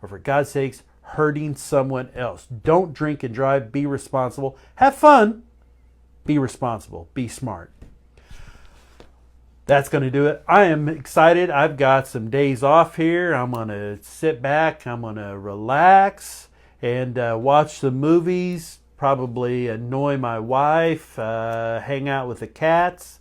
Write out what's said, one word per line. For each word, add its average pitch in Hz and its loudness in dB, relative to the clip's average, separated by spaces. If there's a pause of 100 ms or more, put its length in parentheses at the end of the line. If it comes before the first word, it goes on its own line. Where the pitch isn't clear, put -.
or 104 -14
for 98 -16
God's 139 0
sakes, 135 -6 (180)
hurting 151 -2
someone 131 -2
else. 117 -10
Don't 156 0
drink 151 -6
and 120 -6
drive. 135 0
Be 139 -2
responsible. 135 -4 (180)
Have 269 4
fun. 226 6 (840)
Be 151 0
responsible. 113 -6
Be 123 -8
smart. 104 -12 (1900)
That's 135 2
gonna 135 0
do 143 2
it. - -2
I 196 6
am 151 0
excited. 170 4
I've 156 0
got 135 2
some 113 -8
days 135 0
off 160 4
here. 170 0
I'm 127 -2
gonna 104 -8
sit 156 -4
back. 151 0
I'm 120 -8
gonna 107 -10
relax 143 2 (320)
and, 123 -4
uh, 117 -2
watch 147 2
some 131 -2
movies, 175 -2 (180)
probably 123 -2
annoy 131 -4
my 117 -4
wife, 151 0
uh, 113 -4
hang 139 -6
out 135 -4
with 123 -10
the 110 -12
cats 170 -2